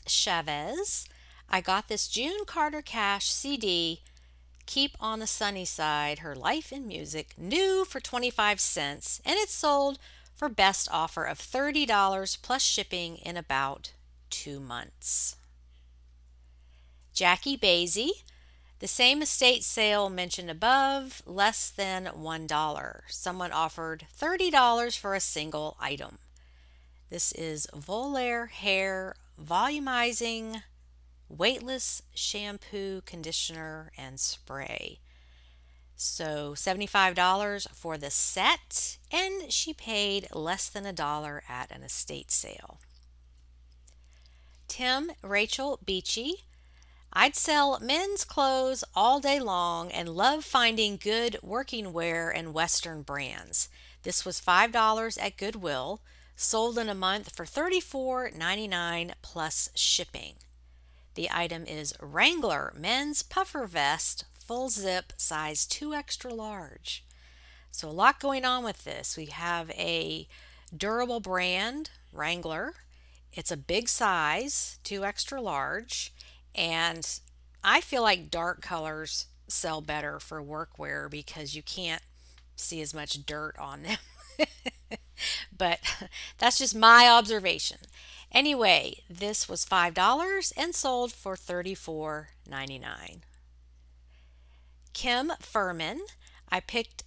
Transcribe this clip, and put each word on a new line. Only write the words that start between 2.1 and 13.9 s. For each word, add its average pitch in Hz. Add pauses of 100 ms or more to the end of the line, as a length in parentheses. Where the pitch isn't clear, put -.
Carter 302
Cash 202
C 277
D, 170 (640)
Keep 277
on 220
the 220
Sunny 202
Side, 151
Her 151
Life 214
in 262
Music, 156
new 381
for -
twenty-five 233
cents, -
and 320
it 415
sold 277 (360)
for 294
best 196
offer 165
of -
thirty 285
dollars 190
plus -
shipping 175
in 175
about 139 (360)